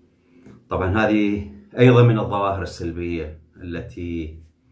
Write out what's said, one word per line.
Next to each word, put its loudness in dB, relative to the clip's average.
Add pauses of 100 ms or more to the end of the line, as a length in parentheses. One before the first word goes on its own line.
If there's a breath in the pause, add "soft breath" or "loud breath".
(680 loud breath)
طبعًا -2
هذه 0 (280)
أيضًا 8
من 4
الظواهر -2
السلبية -8 (180)
التي -10 (300)